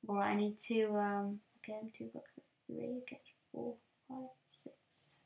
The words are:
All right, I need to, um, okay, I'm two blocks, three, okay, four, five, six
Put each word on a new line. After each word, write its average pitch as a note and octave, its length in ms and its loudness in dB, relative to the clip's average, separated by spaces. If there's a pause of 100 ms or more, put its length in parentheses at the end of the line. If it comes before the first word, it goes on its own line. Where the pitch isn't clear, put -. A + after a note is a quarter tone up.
All G#3 80 2
right, G3+ 160 6
I G#3 40 4
need G#3 220 4 (100)
to, A3 180 6 (120)
um, G3+ 420 2 (200)
okay, G#3+ 220 -8
I'm A3 160 -8
two A3+ 140 -6
blocks, - 200 -10 (360)
three, A#3+ 360 -4
okay, - 180 -12 (300)
four, A#3+ 240 -4 (320)
five, C4 220 -8 (200)
six - 760 -16